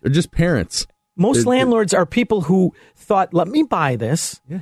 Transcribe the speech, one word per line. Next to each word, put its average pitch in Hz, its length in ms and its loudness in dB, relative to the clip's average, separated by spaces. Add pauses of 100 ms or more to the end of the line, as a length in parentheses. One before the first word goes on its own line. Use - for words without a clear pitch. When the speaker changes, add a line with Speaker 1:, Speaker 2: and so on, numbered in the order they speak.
Speaker 1:
They're - 80 -2
just 156 220 0
parents. 165 560 -2 (320)
Speaker 2:
most 233 180 2
Speaker 1:
They're, 240 60 2
they're 247 60 0
Speaker 2:
landlords 240 440 2
are 185 120 2
people 220 360 0
who 185 300 2 (220)
thought, 190 400 -2
"Let 170 140 0
me 302 160 2
buy 156 320 -2
this 117 520 -4
Speaker 1:
Yeah. 175 140 -10